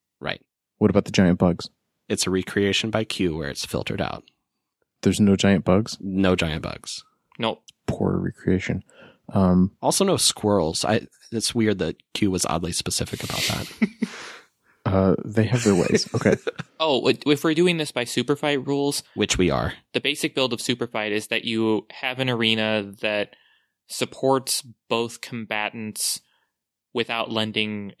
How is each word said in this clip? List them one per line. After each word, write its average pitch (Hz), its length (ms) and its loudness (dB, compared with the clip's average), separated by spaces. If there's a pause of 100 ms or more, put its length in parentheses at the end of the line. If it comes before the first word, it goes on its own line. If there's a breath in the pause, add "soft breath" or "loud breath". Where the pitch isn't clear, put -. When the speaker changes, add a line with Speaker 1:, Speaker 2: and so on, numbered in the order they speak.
(200)
Speaker 1:
Right. - 220 -6 (360)
Speaker 2:
What 107 120 4
about 95 160 4
the - 60 -8
giant 90 280 6
bugs? 87 300 2 (400)
Speaker 1:
It's - 180 -2
a - 20 -4
recreation 98 600 0
by 110 140 0
Q 85 300 -2
where 76 140 -6
it's - 160 -8
filtered - 360 -4
out. - 220 -6 (800)
Speaker 2:
There's 95 180 4
no 101 160 8
giant 98 300 4
bugs? 101 360 2
Speaker 1:
No 95 340 2
giant 80 260 -2
bugs. - 420 -10 (360)
Speaker 3:
Nope. 113 240 -4 (240)
Speaker 2:
Poor 95 300 -2
recreation. 92 680 -2 (500 soft breath)
Um, 95 380 4 (100)
Speaker 1:
Also 143 220 2
no 180 140 2
squirrels. 95 680 0
I, - 240 0 (240)
it's 113 240 -4
weird 107 240 2
that 82 160 -2 (180)
Q 104 160 0
was 90 160 0
oddly 82 260 -2
specific - 520 -4
about - 180 -6
that. - 480 -2 (240 loud breath)
<laughs> - 40 -16 (680 loud breath)
Speaker 2:
Uh, 95 380 4
they 107 220 2
have 117 180 0
their 101 120 6
ways. - 380 2
Okay. 110 220 4 (220)
<laughs> - 240 -18
Speaker 3:
Oh, 143 180 2
w-, 123 180 2 (160)
if 143 120 0
we're 160 80 4
doing 170 240 2
this 151 160 -6
by 120 100 -2
super 127 320 0
fight 139 320 -2
rules, 143 340 0 (140 soft breath)
Speaker 1:
Which - 220 0
we 90 120 4
are. 62 220 0 (220)
Speaker 3:
the - 80 -2
basic 147 340 -4
build 131 160 2
of 117 80 -4
super 120 280 -4
fight 107 260 -4
is 107 140 -2
that - 180 -4
you 110 460 0
have 127 280 -8
an 127 100 0
arena 110 680 0
that 104 380 -4 (500 soft breath)
supports - 760 -2 (280)
both 117 320 -2
combatants 107 1000 -6 (760)
without 117 380 -4
lending 107 680 -4